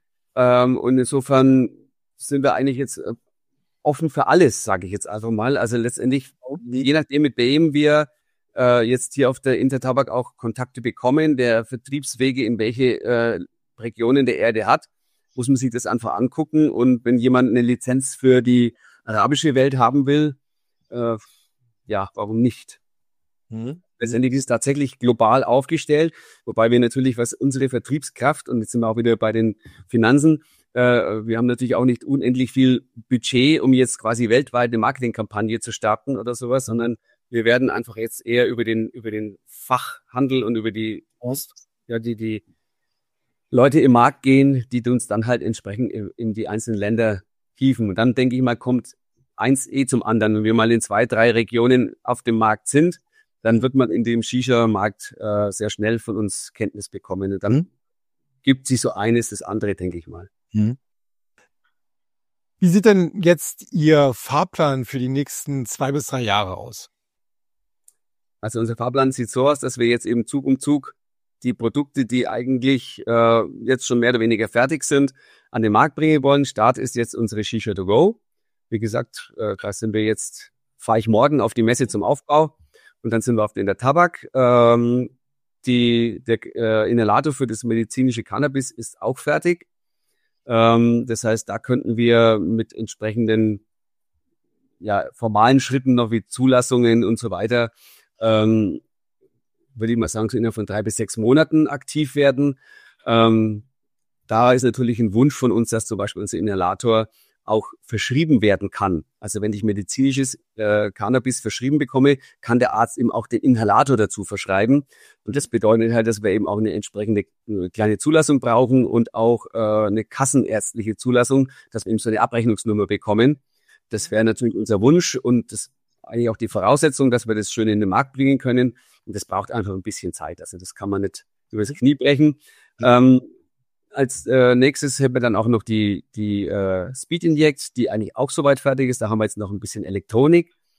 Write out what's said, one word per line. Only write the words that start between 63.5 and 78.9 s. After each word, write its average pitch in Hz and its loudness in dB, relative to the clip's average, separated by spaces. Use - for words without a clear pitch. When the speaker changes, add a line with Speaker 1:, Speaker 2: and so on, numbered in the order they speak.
Speaker 2:
Ihr 151 4
Fahrplan 139 -2
für 135 -8
die 127 -4
nächsten 139 -6
zwei 139 -6
bis 143 -6
drei 131 -6
Jahre 101 -2
aus? - -18
Speaker 1:
Also 110 -6
unser 113 -4
Fahrplan 131 -2
sieht 120 -6
so 131 0
aus, 147 0
dass 127 -6
wir 120 2
jetzt 117 0
eben 117 -2
Zug 139 -6
um 135 2
Zug 143 -2
die 123 -2
Produkte, 135 -4
die 120 -2
eigentlich, 127 -4
äh, 117 2
jetzt 123 -2
schon 123 0
mehr 117 2
oder 117 0
weniger 113 0
fertig 135 -2
sind, 139 2
an 117 -4
den 107 2
Markt 147 2
bringen 151 2
wollen. 143 2
Start 117 0
ist 117 -8
jetzt 117 -4
unsere 107 -4
Shisha 110 -6
to 92 -6
go. 151 4
Wie 104 -4
gesagt, 113 -8